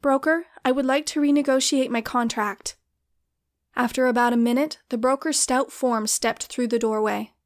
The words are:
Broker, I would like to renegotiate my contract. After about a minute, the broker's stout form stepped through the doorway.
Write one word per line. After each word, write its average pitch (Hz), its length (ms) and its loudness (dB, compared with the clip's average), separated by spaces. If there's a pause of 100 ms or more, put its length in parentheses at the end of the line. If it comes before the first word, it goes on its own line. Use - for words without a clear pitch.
Broker, 294 440 2 (180)
I 254 80 2
would 269 120 0
like 277 220 0
to - 140 -4
renegotiate 277 680 2
my 240 100 -2
contract. 226 760 -4 (1000)
After 247 320 0
about 240 260 2
a 240 40 2
minute, 240 420 2 (100)
the 247 100 -4
broker's 269 400 0
stout 262 340 0
form 226 340 -2
stepped - 400 -4
through 247 220 -4
the 233 100 0
doorway. 214 540 -2 (140)